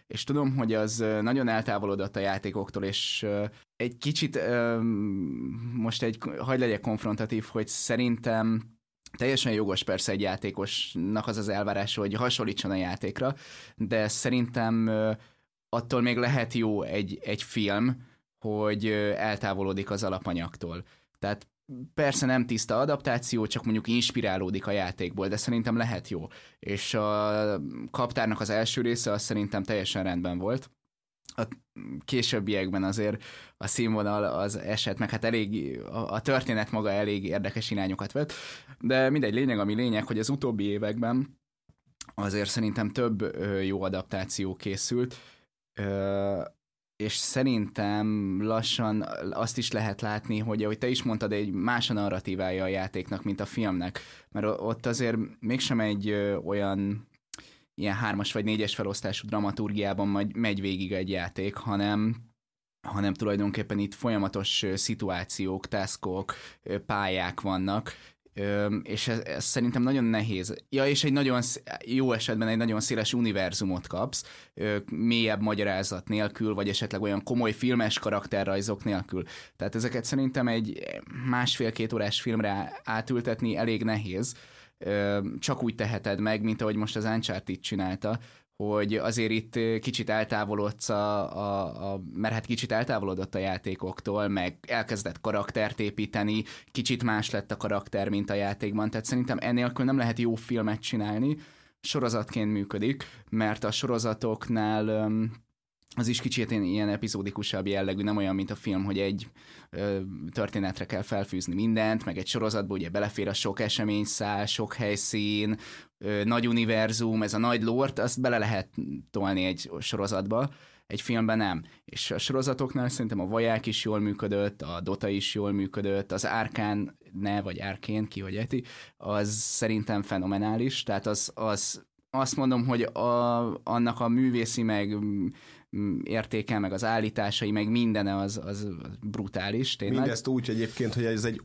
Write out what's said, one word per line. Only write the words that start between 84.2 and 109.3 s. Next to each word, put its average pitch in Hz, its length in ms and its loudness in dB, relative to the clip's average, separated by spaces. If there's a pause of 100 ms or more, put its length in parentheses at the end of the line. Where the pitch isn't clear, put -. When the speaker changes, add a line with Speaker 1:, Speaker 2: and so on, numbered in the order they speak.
Speaker 1:
Ö, 101 400 2 (200)
csak - 240 -2
úgy 117 120 0
teheted 104 460 0
meg, 107 220 2
mint 110 200 0
ahogy 107 140 2
most 107 200 -2
az 107 80 -2
Uncharted 110 560 -2
csinálta, 95 580 -2 (380)
hogy 104 380 2
azért 110 360 2
itt, 110 260 -2
ö, 113 220 2
kicsit - 320 -2
eltávolodsz 104 800 0
a, 104 480 0
a, 98 560 -4
a, 95 80 -6 (120)
mert 110 220 0
hát 110 120 -2
kicsit 120 260 -2
eltávolodott 101 600 0
a 98 40 0
játékoktól, 98 920 -2
meg 92 300 0 (100)
elkezdett 110 520 -2
karaktert 104 600 0
építeni, 107 640 0 (280)
kicsit 123 320 0
más 107 280 2
lett 101 200 -4
a 104 60 -4
karakter, 101 520 -2
mint 101 220 0
a 101 40 0
játékban. 104 560 0
Tehát 110 160 -4
szerintem 127 340 0
enélkül 123 440 0
nem 135 120 4
lehet 117 220 2
jó 117 160 4
filmet 110 460 0
csinálni. 113 560 0 (440)
Sorozatként 113 720 0
működik, 104 520 0 (260)
mert 107 340 0
a 107 60 2
sorozatoknál, 110 1200 0
öm, 110 440 2 (640)
az 117 120 2
is 120 120 0
kicsit 123 300 -2
ilyen, 107 120 0
ilyen 104 260 2
epizódikusabb 101 760 -2
jellegű, 98 360 0
nem 104 140 2
olyan, 98 180 2
mint 98 160 0
a 104 40 -2
film, 98 300 -2
hogy 98 140 0
egy, 98 300 0 (420)